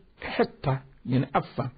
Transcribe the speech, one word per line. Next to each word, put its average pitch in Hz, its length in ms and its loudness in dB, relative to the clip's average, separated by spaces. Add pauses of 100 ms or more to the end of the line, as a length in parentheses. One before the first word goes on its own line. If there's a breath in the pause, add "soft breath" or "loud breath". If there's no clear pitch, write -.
(200)
حتی، - 560 0 (300)
یعنی 123 280 2
عفوا. - 300 -2 (140)